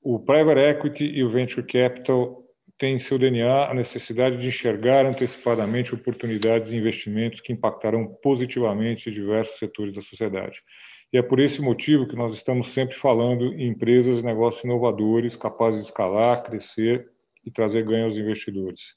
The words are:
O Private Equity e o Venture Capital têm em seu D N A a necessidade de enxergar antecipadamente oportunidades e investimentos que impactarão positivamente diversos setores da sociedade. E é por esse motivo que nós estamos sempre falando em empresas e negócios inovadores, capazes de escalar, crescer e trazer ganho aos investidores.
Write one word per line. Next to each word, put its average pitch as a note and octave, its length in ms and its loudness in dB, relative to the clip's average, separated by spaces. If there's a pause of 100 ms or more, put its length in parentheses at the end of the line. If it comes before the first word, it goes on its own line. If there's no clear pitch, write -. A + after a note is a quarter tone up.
O A#2 200 -2
Private D3+ 400 4
Equity D3 440 2
e D3 200 0
o A#2 60 2
Venture B2 360 -2
Capital B2 760 0 (340)
têm C3+ 160 -2
em B2+ 60 -2
seu C3+ 180 -2
D C3 80 4
N B2 160 2
A C3 280 2
a C3 40 -4
necessidade B2 640 -2
de B2 100 -4
enxergar B2 560 2
antecipadamente A#2+ 920 -2
oportunidades A2+ 760 -2
e A#2+ 40 -4
investimentos A2 640 -2
que - 120 -8
impactarão A2 540 -2 (160)
positivamente A#2 880 0
diversos G#2+ 480 -4
setores G#2 340 -8
da G2+ 80 -12
sociedade. G2 640 -8 (480)
E B2+ 60 2
é B2 60 6
por B2+ 180 2
esse C#3+ 220 2
motivo C3+ 440 2
que - 80 -10
nós A#2 200 -4
estamos B2 340 -4
sempre C3 260 -2
falando B2 600 2
em C#3 140 -4
empresas A#2+ 520 4
e - 20 -6
negócios A#2 400 0
inovadores, A#2 760 0
capazes A2 440 -2
de G2+ 60 -12
escalar, A2 560 2
crescer A2+ 680 -2 (340)
e A#2 60 -14
trazer A2+ 320 0
ganho A2+ 220 0
aos G#2+ 120 -2
investidores. G2+ 640 -6 (160)